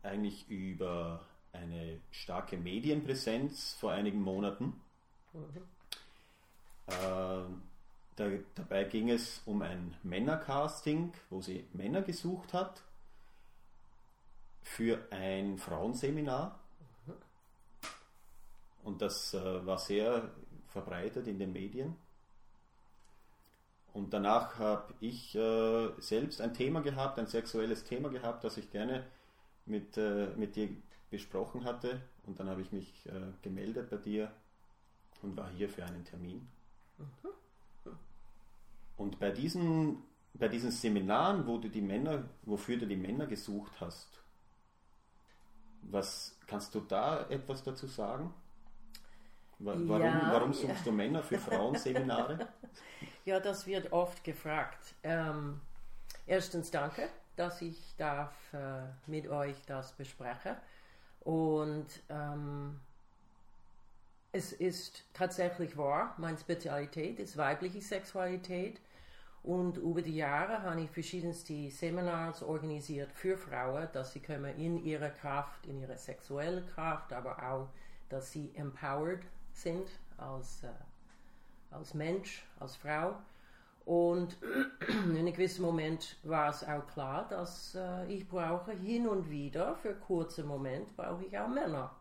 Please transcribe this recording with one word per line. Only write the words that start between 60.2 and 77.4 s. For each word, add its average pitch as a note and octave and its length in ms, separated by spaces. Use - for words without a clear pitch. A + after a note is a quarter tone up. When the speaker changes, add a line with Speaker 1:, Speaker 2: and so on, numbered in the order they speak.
Speaker 2:
Und, D#3 680
ähm, D3 720
es - 180
ist - 640
tatsächlich F3 640
wahr, D3+ 400
meine E3 200
Spezialität D#3+ 840
ist F#3 180
weibliche E3 440
Sexualität. F#3 1000
Und F3+ 360
über E3+ 240
die D#3 160
Jahre D#3+ 440
habe E3 200
ich D#3 80
verschiedenste D#3+ 800
Seminars E3 720
organisiert D3+ 720
für F#3+ 240
Frauen, C3+ 560
dass C3 180
sie C#3 80
kommen C#3 380
in E3+ 260
ihre D3+ 280
Kraft, C#3+ 540
in C#3 140
ihre B2+ 180
sexuelle D#3 640
Kraft, D#3+ 500
aber B2+ 280